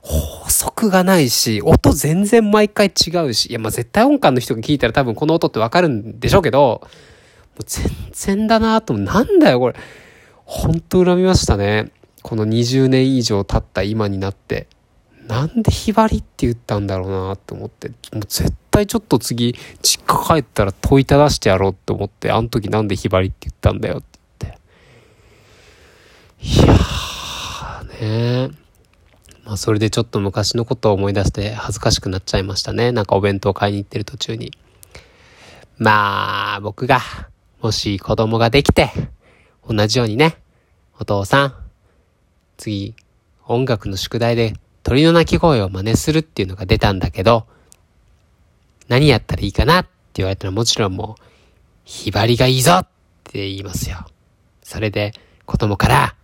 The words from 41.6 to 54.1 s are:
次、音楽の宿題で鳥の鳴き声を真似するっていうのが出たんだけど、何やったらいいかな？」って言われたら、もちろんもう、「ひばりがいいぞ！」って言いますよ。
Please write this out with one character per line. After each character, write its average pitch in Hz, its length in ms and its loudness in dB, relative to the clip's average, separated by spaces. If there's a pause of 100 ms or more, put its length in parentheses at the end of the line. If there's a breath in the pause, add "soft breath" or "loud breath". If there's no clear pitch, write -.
次、 104 400 -8 (500)
音 120 180 0
楽 117 240 -4
の 98 80 -6
宿 - 220 -8
題 117 160 0
で 117 200 -2 (280)
鳥 135 220 2
の 165 80 6
鳴 170 120 4
き 170 140 0
声 147 240 4
を 92 60 -2
真 92 140 -6
似 110 140 0
す - 160 0
る 156 80 2
っ 156 40 -8
て - 180 -6
い 95 40 -2
う - 20 -10
の 92 80 -12
が 95 100 -10
出 104 120 2
た 104 140 2
ん 95 60 -4
だ 90 140 -4
け 95 100 -6
ど、 113 240 4 (1400 soft breath)
何 135 200 4
や 120 100 4
っ - 60 -4
た - 120 -4
ら - 60 -4
い 101 60 -2
い 98 40 -6
か - 120 0
な？」 180 180 4
っ - 20 -6
て - 60 -18 (240)
言 95 120 -2
わ 95 40 -2
れ 95 60 -4
た 101 120 -10
ら、 - 20 -6
も 113 140 -2
ち - 120 -2
ろ 107 120 0
ん 92 60 -4
も 104 240 -10
う、 - 40 -20 (600 soft breath)
「ひ - 260 -10
ば 104 160 0
り 120 100 4
が 127 120 4
い 131 100 2
い 127 40 0
ぞ！」 170 200 4
っ - 40 -8 (360)
て 101 260 -10
言 98 100 -10
い 98 40 -12
ま 98 120 -12
す - 160 -6
よ。 87 180 -12 (560)